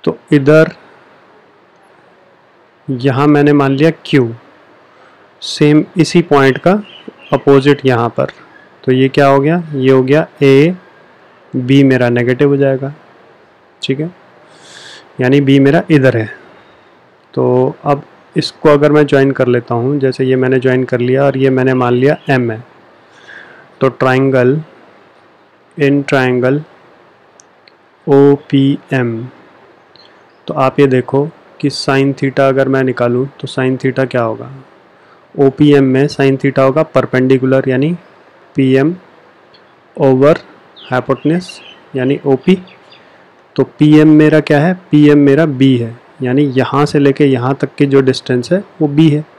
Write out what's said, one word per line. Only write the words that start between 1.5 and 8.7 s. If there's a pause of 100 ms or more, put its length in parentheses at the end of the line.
यहाँ
मैंने
मान
लिया (160)
q, (1080)
Same (140)
इसी
point
का (640)
opposite
यहाँ
पर, (520)